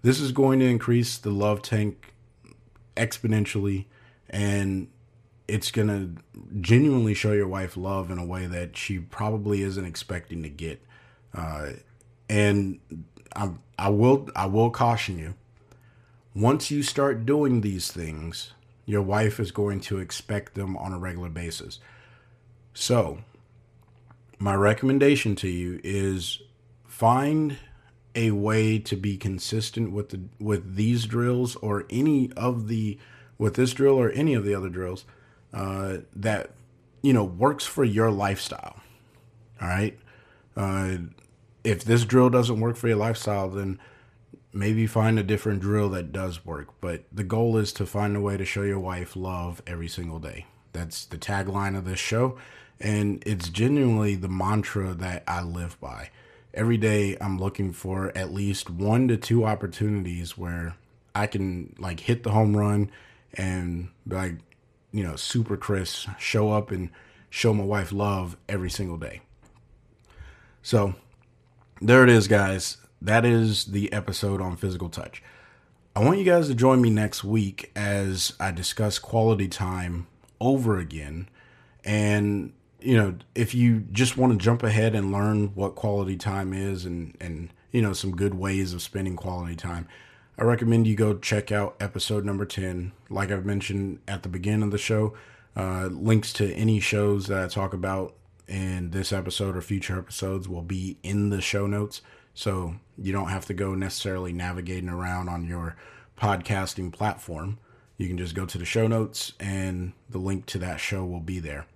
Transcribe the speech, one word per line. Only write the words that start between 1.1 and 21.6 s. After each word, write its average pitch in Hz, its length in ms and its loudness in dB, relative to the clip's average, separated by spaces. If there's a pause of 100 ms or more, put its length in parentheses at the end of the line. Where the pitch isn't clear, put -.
the 104 120 -4
love 104 300 2
tank - 540 -2 (800)
exponentially, 104 880 0 (460)
and 98 580 -2 (580)
it's - 240 -2
gonna 101 420 -2 (480)
genuinely 120 520 6
show 107 200 2
your 101 160 2
wife 92 280 -6
love 92 340 -4
in 90 80 -4
a 87 60 -6
way 90 220 -6
that 87 300 -8
she 98 220 -4
probably 104 640 -2
isn't 98 220 -4
expecting 85 580 -8
to 78 60 -8
get. 76 320 -10 (540)
Uh, 76 380 -8 (580)
and 101 500 4 (560)
I, 101 140 -4 (280)
I 98 120 0
will, 127 440 6
I 95 120 0
will 110 240 4
caution 113 480 0
you. 82 160 -10 (1000)
Once 127 360 2
you 147 120 0
start 131 440 0
doing 139 340 4
these 98 300 -4
things, 80 600 -10 (340)
your 104 160 0
wife 104 360 2
is 98 120 -2
going 101 300 -2
to 98 180 -6
expect - 560 -8
them 95 220 -4
on 95 160 -8
a 90 60 -8
regular 87 300 -6
basis. 82 520 -10 (920)